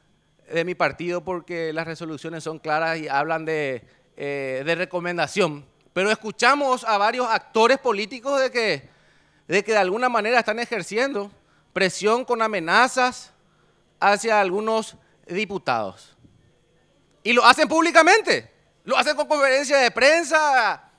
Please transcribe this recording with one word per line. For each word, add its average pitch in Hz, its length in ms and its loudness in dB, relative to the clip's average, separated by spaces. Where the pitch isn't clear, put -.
de 165 140 -2
mi 175 100 -6
partido, 170 480 -2
porque 165 520 -8
las 160 120 -6
resoluciones 160 580 -12
son 160 140 -10
claras 160 420 -2
y 151 100 -8
hablan 160 340 0
de, 151 400 -4
eh, 139 500 -6
de 165 100 0
recomendación, 170 880 -2
pero 190 200 0
escuchamos 247 760 0
a 220 120 2
varios 233 300 0
actores 226 520 2
políticos 233 600 -4
de 262 120 -2
que, 202 380 -4
de 196 160 2
que 220 80 0
de 214 60 4
alguna 202 280 0
manera 233 320 0
están 220 200 -2
ejerciendo 214 680 -4
presión 202 500 0
con 233 180 -2
amenazas 220 920 0
hacia 208 400 2
algunos 214 560 -2
diputados. 139 880 -6
Y 220 100 0
lo 240 100 4
hacen 262 240 6
públicamente, 330 840 4
lo 254 120 -4
hacen 277 200 2
con 285 120 -4
conferencia 277 520 2
de 247 100 4
prensa, 277 1080 2